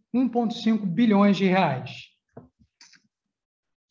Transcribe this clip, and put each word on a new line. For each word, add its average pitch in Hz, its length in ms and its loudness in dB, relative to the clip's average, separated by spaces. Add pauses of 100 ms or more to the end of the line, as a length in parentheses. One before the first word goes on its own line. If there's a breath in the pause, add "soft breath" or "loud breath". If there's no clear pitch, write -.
(140)
um 247 160 0
ponto 233 240 -2
cinco 220 320 -2
bilhões 202 520 2
de 196 80 0
reais. 165 640 -2 (1800)